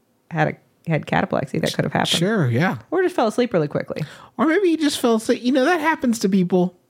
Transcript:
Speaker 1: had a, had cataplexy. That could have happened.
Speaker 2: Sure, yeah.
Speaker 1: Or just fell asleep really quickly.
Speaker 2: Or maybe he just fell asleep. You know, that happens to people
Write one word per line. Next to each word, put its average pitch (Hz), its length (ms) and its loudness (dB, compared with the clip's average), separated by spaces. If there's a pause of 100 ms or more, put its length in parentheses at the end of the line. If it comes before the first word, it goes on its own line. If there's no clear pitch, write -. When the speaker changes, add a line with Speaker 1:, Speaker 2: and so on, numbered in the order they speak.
(300)
Speaker 1:
had 156 180 0
a, - 420 -10
had 156 140 -2
cataplexy. - 560 -2
That - 140 -2
could - 100 0
have - 80 -4
happened. - 260 0
Speaker 2:
Sure, 180 300 0
yeah. 127 300 0 (120)
Speaker 1:
Or 359 120 0
just 349 120 0
fell 262 120 0
asleep 240 260 -2
really 151 160 0
quickly. - 340 -6 (360)
Speaker 2:
Or 240 80 2
maybe 349 220 2
he 320 100 2
just 285 220 -2
fell 233 160 2
asleep. 220 260 -2
You 247 100 0
know, 262 140 2
that 339 140 2
happens 294 400 0
to 208 100 0
people 180 440 2 (160)